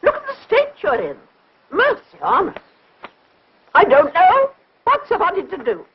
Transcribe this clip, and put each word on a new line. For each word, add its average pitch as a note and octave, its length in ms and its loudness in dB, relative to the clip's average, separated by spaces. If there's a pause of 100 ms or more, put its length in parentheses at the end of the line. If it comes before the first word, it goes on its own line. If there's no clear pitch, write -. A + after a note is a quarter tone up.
Look D5 120 2
at D5+ 120 -10
the C#5 80 -10 (100)
state C#5+ 380 -2
you're A3 280 -2
in. C#3 60 -12 (540)
Mercy A#4+ 520 -2
on E4+ 280 -2
us. - 120 -16 (1120)
I D4+ 100 6
don't C#4+ 280 4
know. G#4+ 380 4 (340)
What's B4 240 -2
somebody F#4+ 340 -2
to E4 220 -10
do? G3 200 -4 (100)